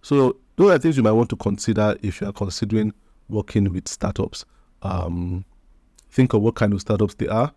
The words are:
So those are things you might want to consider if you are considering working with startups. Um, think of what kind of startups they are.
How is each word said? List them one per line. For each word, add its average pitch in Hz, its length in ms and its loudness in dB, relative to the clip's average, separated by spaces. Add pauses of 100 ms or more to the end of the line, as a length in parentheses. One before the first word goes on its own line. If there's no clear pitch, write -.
So 135 340 2 (220)
those 196 140 6
are 170 60 6
things 151 200 2
you - 60 2
might 107 100 6
want 117 160 4
to 110 80 -4
consider 104 680 0
if 101 180 -6
you 101 60 -6
are 98 60 -8
considering 107 600 -4 (360)
working 101 420 0
with 90 160 -6
startups. - 580 -6 (360)
Um, 90 640 -6 (640)
think 131 220 2
of 107 80 4
what 110 140 0
kind 104 180 0
of 95 80 -4
startups 104 340 -2
they 90 120 -6
are. 117 300 -2